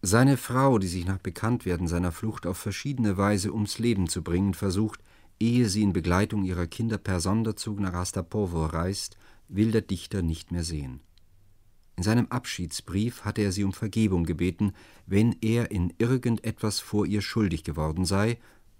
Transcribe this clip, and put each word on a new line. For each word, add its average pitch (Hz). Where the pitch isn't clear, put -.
Seine 127
Frau, 127
die 95
sich 90
nach 98
Bekanntwerden 92
seiner 87
Flucht -
auf 87
verschiedene 110
Weise 101
ums 104
Leben 110
zu 82
bringen 92
versucht, 98
ehe 120
sie 101
in 101
Begleitung 95
ihrer 87
Kinder 110
per 92
Sonderzug 104
nach 95
Rastapowo 87
reist, 85
will 110
der 110
Dichter -
nicht 80
mehr 87
sehen. 71
In 90
seinem 110
Abschiedsbrief 107
hatte 107
er 101
sie 98
um 98
Vergebung 98
gebeten, 87
wenn 107
er 113
in 90
irgendetwas 117
vor 104
ihr 101
schuldig 90
geworden 78
sei, 104